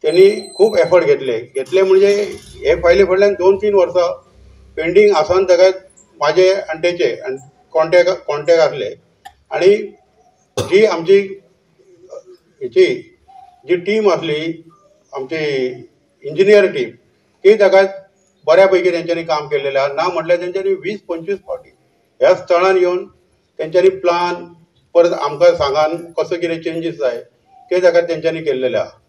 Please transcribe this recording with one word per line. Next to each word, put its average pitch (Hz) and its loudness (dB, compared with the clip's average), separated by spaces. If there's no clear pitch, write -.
त्यांनी 175 4
खूप 208 0
effort 165 2
घेतले. 135 0
घेतले 135 -2
म्हणजे 190 4
हे 151 -2
फायली 175 4
फाटल्यान 190 2
दोन 190 2
तीन 202 -2
वर्सां 175 2
pending 202 2
आसान 180 0
ताका 180 4
म्हाजे 175 2
आनी 170 -8
तेचे 170 -2
contact, 170 0
contact 156 2
आसले, 127 -2
आनी 196 2
जी 202 2
आमची 175 2
हेची 370 2
जी 175 -2
team 202 0
आसली, 151 -4
आमची 139 -10
engineer 196 2
team, 120 -6
ती - -2
ताका 190 4
बऱ्यापैकी 180 4
तेंच्यांनी 165 -4
काम 151 -4
केल्लेलें 139 -2
आहा. 139 -2
ना 160 -4
म्हटल्यार 170 -2
तेंच्यांनी 185 -4
वीस 185 -10
पंचवीस 175 -8
फावटी - -12
ह्या 156 4
स्थळान 180 0
येवन 180 -2
तेंच्यांनी 180 2
plan, 175 -4
परत 170 4
आमकां 151 0
सांगान 170 -2
कसो 165 -4
कितें 165 -6
changes 165 -8
जाय, 123 -6
ते 180 0
ताका 170 4
तेंच्यांनी 165 -6
केल्लेले 127 -4
आहा. 92 -4